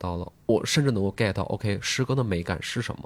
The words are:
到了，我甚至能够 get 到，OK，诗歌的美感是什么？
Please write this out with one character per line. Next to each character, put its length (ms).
到 160
了， 160
我 180
甚 180
至 80
能 120
够 120
get 200
到， 80
OK， 400
诗 200
歌 120
的 100
美 180
感 200
是 180
什 160
么？ 100